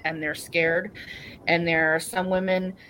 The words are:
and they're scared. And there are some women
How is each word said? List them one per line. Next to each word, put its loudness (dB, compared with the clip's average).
and -2
they're -2
scared. 0
And 4
there 4
are 2
some -2
women 0